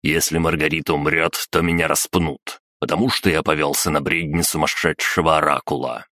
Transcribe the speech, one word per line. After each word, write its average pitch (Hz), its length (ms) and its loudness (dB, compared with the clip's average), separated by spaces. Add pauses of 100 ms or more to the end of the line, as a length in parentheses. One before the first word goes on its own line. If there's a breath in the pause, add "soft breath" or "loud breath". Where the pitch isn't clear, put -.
Если 80 360 2
Маргарита 80 560 0
умрет, 78 420 0 (140)
то 82 100 2
меня 85 260 2
распнут, - 720 -2 (200)
потому 107 300 0
что - 200 0
я 78 120 0
повелся 76 480 0
на 73 100 2
бредни 82 420 -2
сумасшедшего 80 960 0
оракула. 67 800 -2